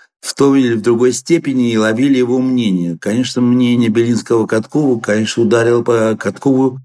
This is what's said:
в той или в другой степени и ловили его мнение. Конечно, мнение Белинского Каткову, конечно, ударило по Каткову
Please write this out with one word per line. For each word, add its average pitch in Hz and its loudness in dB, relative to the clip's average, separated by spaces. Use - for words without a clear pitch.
в - -12
той 139 2
или 120 0
в 107 -4
другой 120 2
степени 135 -2
и 110 0
ловили 113 0
его 123 0
мнение. 104 -2
Конечно, 123 -2
мнение 123 2
Белинского 117 0
Каткову, 123 -2
конечно, 110 -2
ударило 117 2
по 113 0
Каткову 131 -2